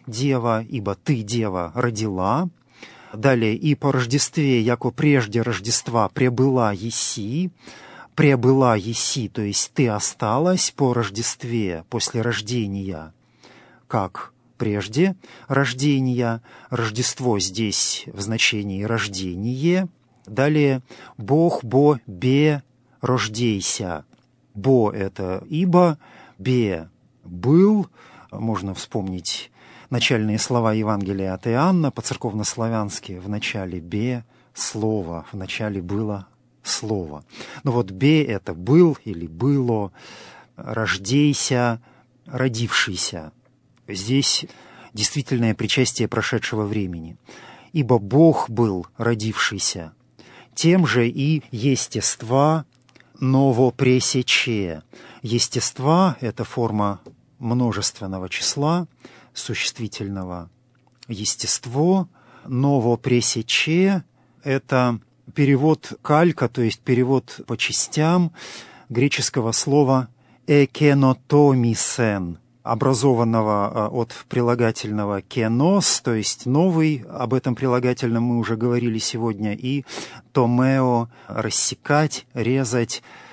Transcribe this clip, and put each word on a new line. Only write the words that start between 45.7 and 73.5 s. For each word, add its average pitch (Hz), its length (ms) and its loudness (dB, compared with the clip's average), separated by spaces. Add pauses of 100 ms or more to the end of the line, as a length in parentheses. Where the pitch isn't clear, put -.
прошедшего 107 560 -2
времени. 90 500 -6 (560)
«Ибо 123 260 2
Бог 131 520 4
был 104 380 0 (100)
родившийся, 107 960 -2 (600)
тем 170 320 4
же 117 220 2
и 139 340 0 (100)
естества 131 1120 2 (560)
новопресече». 127 1600 2 (380)
Естества — 131 1000 2
это 120 240 -6
форма 107 560 -2 (400)
множественного 104 880 -4
числа, 156 600 -2 (440)
существительного 98 1160 -8 (600)
естество. 139 1000 -2 (380)
Новопресече — 131 1600 0 (400)
это 127 540 0 (340)
перевод 143 580 2 (100)
калька, 151 460 4
то 123 140 -4
есть 113 180 0
перевод 127 640 0
по 117 120 -6
частям 165 720 0 (560)
греческого 123 640 0
слова 135 560 2 (400)
«экенотомисен», 131 1900 4 (240)
образованного, 113 1040 2